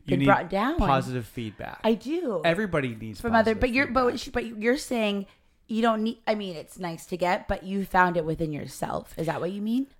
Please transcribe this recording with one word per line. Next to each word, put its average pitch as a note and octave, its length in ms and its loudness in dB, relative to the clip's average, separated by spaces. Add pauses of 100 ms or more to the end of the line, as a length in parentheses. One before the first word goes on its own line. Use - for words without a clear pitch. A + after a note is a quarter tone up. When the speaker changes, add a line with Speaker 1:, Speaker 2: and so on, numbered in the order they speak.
Speaker 1:
You - 20 -16
Speaker 2:
been C#3 140 2
Speaker 1:
need C#3 60 4
Speaker 2:
brought E3 240 6
down." A3+ 280 0
Speaker 1:
positive B2+ 480 2
feedback. - 580 -10
Speaker 2:
I A3+ 100 4
do. B3+ 500 -4
Speaker 1:
Everybody E3 500 0
needs A2 260 -10
Speaker 2:
From A#3 140 0
other, A3 200 6
Speaker 1:
positive G#3+ 60 -4
Speaker 2:
but B3 100 2
you're, C4+ 160 2
but B3+ 140 0
Speaker 1:
feedback. B3 40 4
Speaker 2:
what B3 160 0
she, - 100 -10
but A#3 160 -4 (160)
you're A#3+ 140 4
saying G#3+ 500 -2 (400)
you A3 160 -2
don't A3 200 4
need, A3+ 240 -2
I A3+ 80 2
mean, G3 220 -6
it's - 220 -16
nice E3+ 280 -8
to F#3 100 -6
get, F3+ 300 0
but G3 160 -4
you G3 220 -2
found F3+ 320 4
it E3 80 0
within D#3 280 -2
yourself. - 640 -6
Is D#3+ 80 -4
that D3 140 -2
what E3+ 120 -2
you G3+ 80 -6
mean? A#3 280 0 (120)